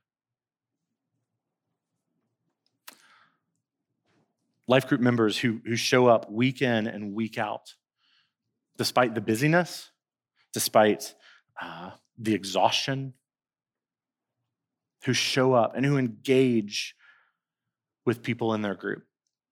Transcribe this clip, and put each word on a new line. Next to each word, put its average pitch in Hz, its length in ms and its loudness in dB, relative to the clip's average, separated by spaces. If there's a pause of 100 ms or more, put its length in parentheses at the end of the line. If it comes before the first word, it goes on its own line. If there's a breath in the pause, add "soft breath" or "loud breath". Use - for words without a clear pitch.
(4000 soft breath)
Life 135 200 4
group 139 140 0
members 117 360 2
who, 113 280 -2
who 113 100 -4
show 123 320 4
up 110 240 4
week 127 300 -2
in 117 260 0
and 104 260 -10
week 110 240 -6
out, 110 380 -8 (1000)
despite 120 360 0
the 113 60 -6
busyness, 151 720 0 (600)
despite, 107 600 2 (480 soft breath)
uh, 87 300 -16 (260)
the 110 160 -2
exhaustion, 101 800 -2 (1900)
who 127 100 0
show 131 400 0
up 113 220 2
and 123 100 -2
who 143 120 2
engage 123 960 0 (1120 soft breath)
with 117 180 -2
people 117 300 -4
in 107 80 -4
their 101 140 -4
group, - 280 -10 (480)